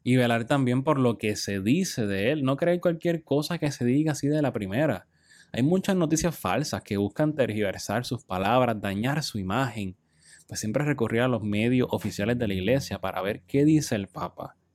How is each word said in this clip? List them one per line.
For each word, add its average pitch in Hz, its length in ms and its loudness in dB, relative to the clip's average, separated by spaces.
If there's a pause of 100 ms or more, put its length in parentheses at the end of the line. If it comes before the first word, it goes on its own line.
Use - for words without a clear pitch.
y 123 120 4
velar 117 300 4
también 131 380 2
por 143 160 2
lo 120 180 2
que 107 180 -2
se 101 260 -4
dice 127 460 0
de 101 240 0
Él. 151 120 -2
No 139 140 0
creer 175 240 0
cualquier 165 420 -2
cosa 151 360 -2
que 165 120 -2
se 123 140 -4
diga 147 280 2
así 139 140 -4
de 151 140 2
la 131 100 0
primera. 104 560 -2 (460)
Hay 117 100 0
muchas 190 320 2
noticias 160 420 0
falsas 104 440 -2
que 101 160 -4
buscan 151 380 0
tergiversar 107 680 0
sus - 180 -8
palabras, 107 560 2
dañar 107 420 -2
su - 160 -6
imagen. 104 600 -4 (500)
Pues - 120 -10
siempre 110 240 -2
recurrir 120 380 0
a 127 60 4
los 113 160 0
medios 113 480 2
oficiales 107 460 -2
de 113 100 -2
la 101 60 -2
iglesia 101 460 0
para 92 220 -4
ver 98 200 -4
qué 139 240 2
dice 151 300 4
el 98 120 -4
Papa, - 480 -10 (200)